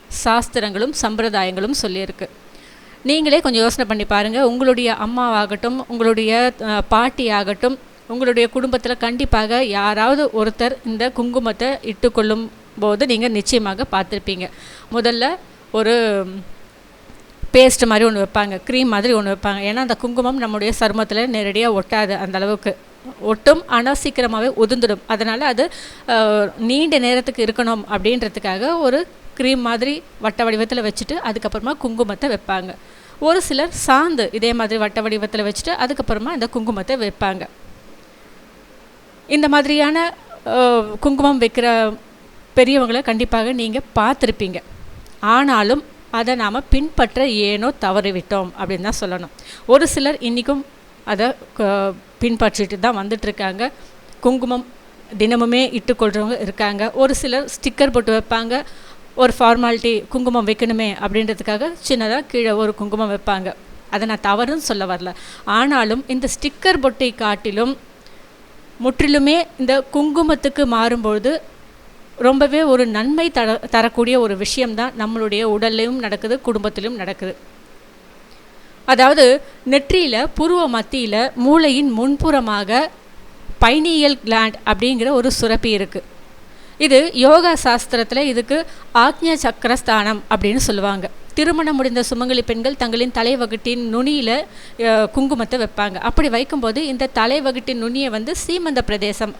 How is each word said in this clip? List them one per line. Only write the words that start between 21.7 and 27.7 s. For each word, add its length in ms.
ஒட்டாது 380
அந்த 200
அளவுக்கு. 400
ஒட்டும், 460
ஆனா 240
சீக்கிரமாவே 580
உதிர்ந்துடும். 460
அதனால 380
அது, 260
அஹ், 500
நீண்ட 420
நேரத்துக்கு 460
இருக்கணும் 460